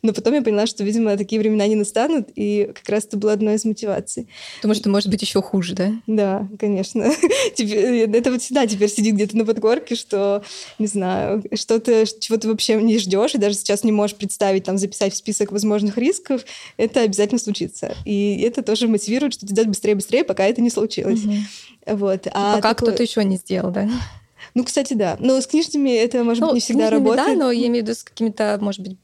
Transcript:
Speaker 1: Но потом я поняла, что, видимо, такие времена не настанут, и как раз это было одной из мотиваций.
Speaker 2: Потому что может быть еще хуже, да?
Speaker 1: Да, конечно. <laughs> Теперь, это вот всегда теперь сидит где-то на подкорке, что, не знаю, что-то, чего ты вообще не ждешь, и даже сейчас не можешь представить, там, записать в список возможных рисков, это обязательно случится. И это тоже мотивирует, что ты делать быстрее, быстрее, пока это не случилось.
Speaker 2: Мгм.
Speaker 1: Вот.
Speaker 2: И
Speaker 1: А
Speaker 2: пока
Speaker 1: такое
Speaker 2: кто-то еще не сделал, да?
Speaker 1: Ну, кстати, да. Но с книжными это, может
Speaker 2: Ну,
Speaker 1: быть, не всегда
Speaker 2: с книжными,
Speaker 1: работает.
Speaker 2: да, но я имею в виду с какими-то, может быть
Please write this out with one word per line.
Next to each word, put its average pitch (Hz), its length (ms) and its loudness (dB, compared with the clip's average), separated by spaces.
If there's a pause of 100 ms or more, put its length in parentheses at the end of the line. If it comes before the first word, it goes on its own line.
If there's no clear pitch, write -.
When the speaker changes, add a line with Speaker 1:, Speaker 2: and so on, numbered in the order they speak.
Speaker 1:
Но 220 100 2
потом 226 220 0
я 285 80 2
поняла, 214 240 2
что, 214 160 -6
видимо, 214 340 0
такие 214 240 -2
времена 214 280 2
не 214 80 4
настанут, 226 580 0
и 208 400 0
как - 140 -12
раз 208 160 0
это - 140 -8
было 208 160 2
одной 214 200 0
из 214 100 -2
мотиваций. 208 600 -4 (300)
Speaker 2:
Потому 214 180 0
что 208 160 -2
может 202 200 2
быть 185 120 0
еще 196 200 0
хуже, 180 320 -2
да? 190 180 0 (140)
Speaker 1:
Да, 202 420 0 (100)
конечно. 202 460 -2 (280)
<laughs> 539 220 0
Теперь, 220 640 2
это 240 160 2
вот 247 100 -2
всегда 269 240 0
теперь 208 240 0
сидит 214 240 2
где-то 208 220 0
на 226 80 2
подкорке, 226 500 0
что, 202 480 0 (360)
не 214 80 0
знаю, 196 560 -2 (120)
что-то, 226 500 2 (160)
чего 220 180 -2
ты 220 100 -2
вообще 220 340 2
не 226 160 4
ждешь, 196 360 0
и 262 40 0
даже 202 180 2
сейчас 202 280 -2
не 220 80 4
можешь 208 240 0
представить, 196 480 0
там, 190 140 -2
записать 196 340 -2
в - 40 -10
список 202 360 -4
возможных 208 460 0
рисков, 262 440 -2 (360)
это 226 240 2
обязательно 208 360 2
случится. - 560 -6 (100)
И 202 360 0
это 240 220 0
тоже 233 260 0
мотивирует, 226 460 0
что - 120 -14
ты 202 80 -4
делать 226 140 4
быстрее, 208 260 0
быстрее, 233 300 0
пока 190 220 0
это 220 160 2
не 240 80 4
случилось. 214 540 -2
Speaker 2:
Мгм. 208 220 0 (400)
Speaker 1:
Вот. 196 400 -2
Speaker 2:
И 185 60 -4
Speaker 1:
А 202 240 2
Speaker 2:
пока 220 180 2
Speaker 1:
такое 233 180 2
Speaker 2:
кто-то 226 100 0
еще 226 200 0
не 190 140 2
сделал, 180 340 -4
да? 196 180 -2 (680)
Speaker 1:
Ну, 240 100 2
кстати, 277 300 -2
да. 196 260 0
Но 262 200 2
с 254 60 -6
книжными 294 440 0
это, 240 340 2
может 233 180 0
Speaker 2:
Ну, 320 60 2
Speaker 1:
быть, 269 80 2
не 233 40 2
всегда 226 260 2
Speaker 2:
с 220 40 2
книжными, 269 180 2
Speaker 1:
работает. 262 300 2
Speaker 2:
да, 294 60 2
но 254 80 2
я 240 160 0
имею 240 160 0
в 214 40 -4
виду 233 100 -4
с - 60 -16
какими-то, 208 560 -2
может 202 220 -4
быть 185 220 -12